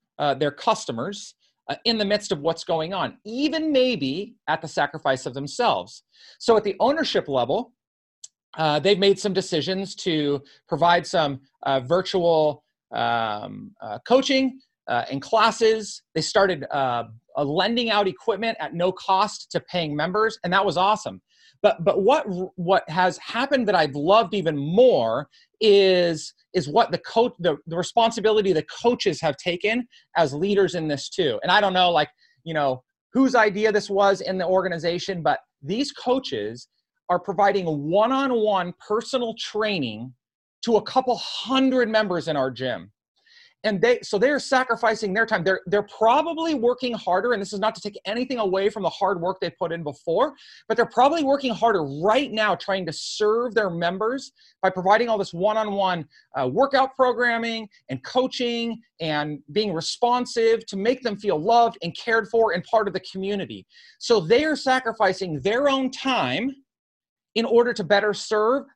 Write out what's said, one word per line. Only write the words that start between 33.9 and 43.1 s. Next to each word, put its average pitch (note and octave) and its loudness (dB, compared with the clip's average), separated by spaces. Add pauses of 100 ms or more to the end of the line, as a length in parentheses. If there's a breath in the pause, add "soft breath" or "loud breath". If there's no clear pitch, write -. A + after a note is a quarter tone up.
was G3 2
in F#3+ -4
the F3 -4
organization, F3 -2
but D3 0 (220)
these A3 -4
coaches B2 -4 (440)
are F3+ 2
providing G3 0
one-on-one G#3 0 (160)
personal A3+ -2
training C3+ -4 (480)
to A#3 2
a - 2
couple C4 0
hundred B3+ 0
members F3+ 0
in D3+ -2
our C3 0
gym. A2+ -6 (720 soft breath)